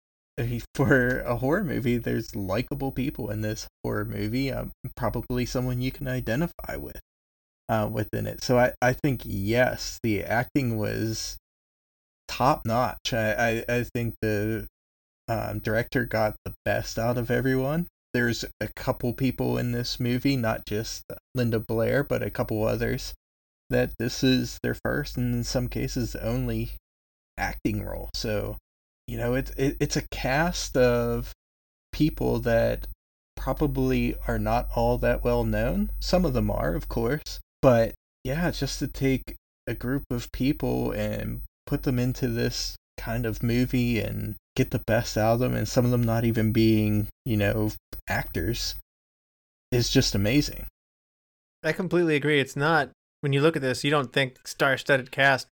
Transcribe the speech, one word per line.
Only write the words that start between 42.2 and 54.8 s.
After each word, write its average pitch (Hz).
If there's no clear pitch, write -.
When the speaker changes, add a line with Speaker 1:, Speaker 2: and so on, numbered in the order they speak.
Speaker 1:
this 120
kind 120
of 110
movie 120
and 107
get -
the 123
best 113
out 113
of 117
them, 123
and 113
some 123
of 123
them 120
not 117
even 110
being, 107
you 113
know, 107
actors, 98
is 120
just -
amazing. 113
Speaker 2:
I 160
completely 165
agree. 143
It's 131
not, 151
when 143
you 139
look 160
at 151
this, 127
you 143
don't 143
think 135
star-studded 135